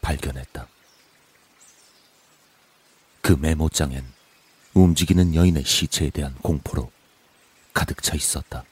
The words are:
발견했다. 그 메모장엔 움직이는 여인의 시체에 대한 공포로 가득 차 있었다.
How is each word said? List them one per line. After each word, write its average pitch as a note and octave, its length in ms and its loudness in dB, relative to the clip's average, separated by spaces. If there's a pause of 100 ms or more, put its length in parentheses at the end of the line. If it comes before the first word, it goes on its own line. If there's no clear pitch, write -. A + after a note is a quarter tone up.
발견했다. C2+ 640 -8 (2500)
그 - 120 4
메모장엔 D2+ 720 0 (680)
움직이는 F2 600 4
여인의 E2 320 4
시체에 - 460 -2
대한 C2+ 240 -6
공포로 C2+ 560 -6 (840)
가득 - 300 -4
차 - 120 -4
있었다. - 560 -6